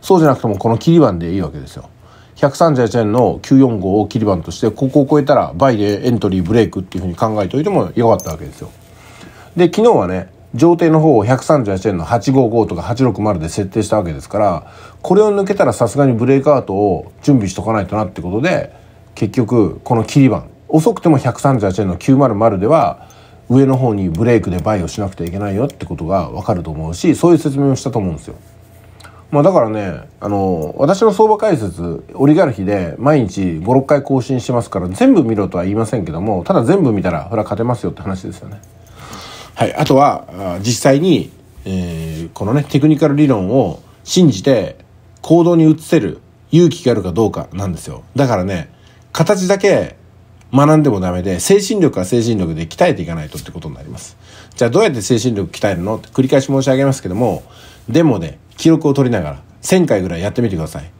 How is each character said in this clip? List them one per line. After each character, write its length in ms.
そ 160
う 20
じ 60
ゃ 40
な 60
く 60
て 60
も 100
こ 120
の 80
切 140
り 60
板 160
で 200
い 40
い 40
わ 100
け 80
で 80
す 80
よ。 140
百 220
三 180
十 60
八 180
円 140
の 280
九 160
四 220
五 220
を 60
切 120
り 60
板 180
と 80
し 80
て、 100
こ 200
こ 120
を 80
超 100
え 40
た 120
ら 200
バ 160
イ 60
で 280
エ 40
ン 100
ト 80
リ 140
ー 20
ブ 100
レ 100
イ 60
ク 120
っ 20
て 140
い 40
う 20
ふ 40
う 20
に 60
考 260
え 60
て 80
お 60
い 20
て 60
も 260
よ 140
か 60
っ 60
た 100
わ 60
け 80
で 60
す 80
よ。 120
で、 100
昨 180
日 100
は 140
ね、 260
上 240
底 140
の 80
方 180
を 60
百 200
三 200
十 80
八 180
円 80
の 60
八 280
五 180
五 160
と 100
か 60
八 220
六 180
〇 180
で 100
設 200
定 140
し 60
た 80
わ 60
け 100
で 60
す 80
か 100
ら、 340
こ 140
れ 60
を 120
抜 120
け 100
た 100
ら 60
さ 160
す 100
が 80
に 80
ブ 120
レ 120
イ 40
ク 120
ア 60
ウ 60
ト 80
を 380
準 120
備 120
し 60
と 100
か 80
な 100
い 60
と 80
な 100
っ 40
て 120
こ 100
と 100
で、 340
結 180
局 500
こ 120
の 80
切 160
り 60
板、 180
遅 260
く 80
て 80
も 80
百 220
三 200
十 60
八 160
円 60
の 80
九 220
〇 180
〇 240
で 80
は、 400
上 180
の 120
方 160
に 160
ブ 160
レ 100
イ 60
ク 80
で 100
バ 160
イ 80
を 40
し 120
な 80
く 80
て 80
は 60
い 20
け 80
な 120
い 40
よ 100
っ 20
て 180
こ 100
と 100
が 260
わ 120
か 100
る 100
と 80
思 180
う 40
し、 220
そ 140
う 40
い 20
う 20
説 220
明 120
を 40
し 80
た 80
と 80
思 100
う 40
ん 40
で 60
す 40
よ。 80
ま 100
あ 20
だ 80
か 100
ら 80
ね、 300
あ 100
の、 480
私 240
の 100
相 180
場 80
解 200
説、 560
オ 140
リ 80
ガ 100
ル 80
ヒ 100
で 340
毎 300
日 320
五、 140
六 120
回 160
更 200
新 180
し 60
て 80
ま 80
す 80
か 100
ら、 80
全 260
部 100
見 120
ろ 120
と 100
は 80
言 80
い 20
ま 100
せ 140
ん 60
け 60
ど 100
も、 220
た 100
だ 100
全 200
部 100
見 100
た 80
ら、 140
ほ 100
ら 80
勝 140
て 60
ま 120
す 80
よ 80
っ 20
て 80
話 200
で 100
す 80
よ 100
ね。 120
は 100
い。 80
あ 120
と 100
は、 300
あ、 40
実 240
際 160
に、 320
え 640
ー、 60
こ 120
の 80
ね、 140
テ 120
ク 80
ニ 100
カ 100
ル 80
理 120
論 240
を 300
信 260
じ 140
て 340
行 220
動 120
に 140
移 100
せ 200
る 200
勇 180
気 140
が 80
あ 40
る 80
か 80
ど 160
う 40
か 220
な 140
ん 40
で 60
す 100
よ。 160
だ 120
か 100
ら 60
ね、 260
形 360
だ 100
け 380
学 240
ん 60
で 60
も 100
ダ 120
メ 120
で、 160
精 200
神 220
力 180
は 60
精 160
神 160
力 160
で 140
鍛 180
え 80
て 80
い 60
か 80
な 100
い 40
と 100
っ 20
て 100
こ 80
と 100
に 60
な 60
り 80
ま 80
す。 200
じ 80
ゃ 40
あ 20
ど 120
う 20
や 60
っ 40
て 80
精 180
神 140
力 160
鍛 220
え 40
る 60
の 140
っ 40
て 100
繰 140
り 60
返 120
し 40
申 160
し 80
上 80
げ 80
ま 80
す 80
け 80
ど 60
も、 280
デ 140
モ 160
で 180
記 120
録 180
を 60
取 160
り 40
な 80
が 80
ら 120
千 240
回 160
ぐ 80
ら 80
い 40
や 80
っ 40
て 80
み 80
て 60
く 40
だ 80
さ 120
い。 200